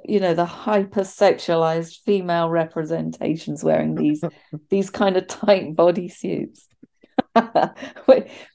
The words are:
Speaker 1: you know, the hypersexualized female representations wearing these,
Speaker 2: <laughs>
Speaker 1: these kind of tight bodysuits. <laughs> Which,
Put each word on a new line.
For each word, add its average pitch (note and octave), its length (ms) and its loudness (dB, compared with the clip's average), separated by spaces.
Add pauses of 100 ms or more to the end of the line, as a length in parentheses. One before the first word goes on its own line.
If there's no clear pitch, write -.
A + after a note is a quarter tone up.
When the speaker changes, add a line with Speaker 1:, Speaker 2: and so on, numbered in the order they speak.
Speaker 1:
you G#3 140 0
know, F3 160 0
the F3 100 0
hypersexualized F3+ 1600 0
female F3 440 0
representations D#3+ 1120 -4
wearing D#3 320 0
these, D3+ 280 -2 (220)
Speaker 2:
<laughs> - 240 -16
Speaker 1:
these G3 200 -2
kind G3 280 0
of F#3 100 -2
tight F#3+ 480 0
bodysuits. F3 840 -2 (760)
<laughs> - 680 -2
Which, - 240 4 (260)